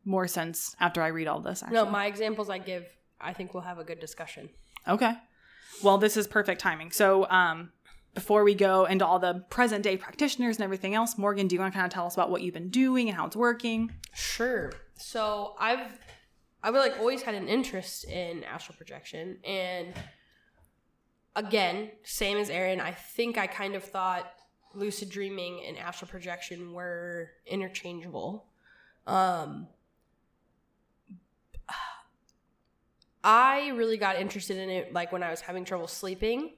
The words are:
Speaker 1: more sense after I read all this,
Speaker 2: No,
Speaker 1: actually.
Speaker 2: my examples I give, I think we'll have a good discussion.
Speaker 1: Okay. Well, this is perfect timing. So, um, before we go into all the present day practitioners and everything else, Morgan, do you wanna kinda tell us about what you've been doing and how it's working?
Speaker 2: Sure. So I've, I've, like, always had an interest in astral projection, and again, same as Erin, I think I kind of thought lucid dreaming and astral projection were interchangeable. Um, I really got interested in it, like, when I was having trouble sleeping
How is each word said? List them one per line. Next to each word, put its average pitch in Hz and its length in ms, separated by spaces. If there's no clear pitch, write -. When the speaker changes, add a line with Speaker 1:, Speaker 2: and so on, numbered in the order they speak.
Speaker 1:
more 190 220
sense 165 520
after 175 220
I 160 60
read 160 200
all 156 140
this, - 220
Speaker 2:
No, - 40
Speaker 1:
actually. 202 100
Speaker 2:
my 202 140
examples 214 440
I 185 100
give, 180 260
I 175 140
think 180 200
we'll 180 100
have 175 160
a 160 40
good 165 160
discussion. 160 500
Speaker 1:
Okay. 220 260
Well, 196 140
this 214 200
is 208 100
perfect 202 340
timing. 165 300
So, 190 380
um, 175 420
before 208 300
we 208 100
go 190 320
into 185 200
all 180 140
the 180 300
present 220 340
day 196 140
practitioners 240 600
and 220 60
everything 190 300
else, 226 240
Morgan, 202 300
do 180 80
you 175 40
wanna 190 120
kinda 185 180
tell 180 160
us 175 80
about 175 160
what 180 120
you've 175 120
been 170 160
doing 254 400
and 185 80
how 165 80
it's 165 100
working? 233 600
Speaker 2:
Sure. 226 580
So 214 640
I've, 240 380
I've, 226 140
like, 269 240
always 254 220
had 220 140
an 190 120
interest 196 580
in 170 380
astral - 320
projection, 160 680
and 180 480
again, 208 560
same 202 340
as 208 120
Erin, 185 320
I 170 100
think 233 460
I 196 100
kind 196 280
of 190 80
thought 185 480
lucid 202 360
dreaming 185 560
and 165 120
astral 175 320
projection 175 640
were 175 580
interchangeable. 175 1000
Um, 165 600
I 262 460
really 226 280
got 196 220
interested 196 380
in 190 120
it, 185 240
like, 175 180
when 180 120
I 170 60
was 165 120
having 185 220
trouble 180 240
sleeping 220 680